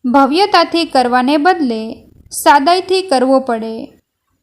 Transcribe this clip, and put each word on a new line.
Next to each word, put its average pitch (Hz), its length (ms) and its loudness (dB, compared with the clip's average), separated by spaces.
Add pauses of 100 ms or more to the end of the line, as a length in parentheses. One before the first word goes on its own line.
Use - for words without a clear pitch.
ભવ્યતાથી 330 800 2
કરવાને 254 520 0
બદલે 269 720 -2 (220)
સાદાઈથી 359 720 2
કરવો 269 380 0
પડે. 226 600 -8 (420)